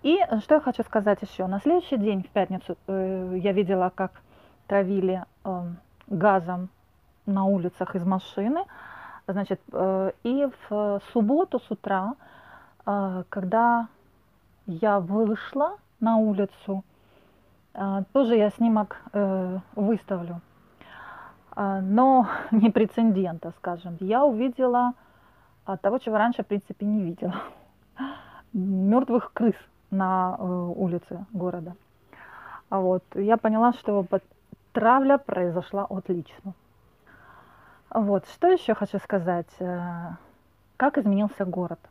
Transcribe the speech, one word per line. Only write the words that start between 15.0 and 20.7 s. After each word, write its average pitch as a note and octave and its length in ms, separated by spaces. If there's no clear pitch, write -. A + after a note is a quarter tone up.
на A3+ 180
улицу, G3+ 680
э, G3 300
тоже A#3+ 220
я G#3 160
снимок, G#3+ 500
э, F#3+ 460
выставлю. F#3 680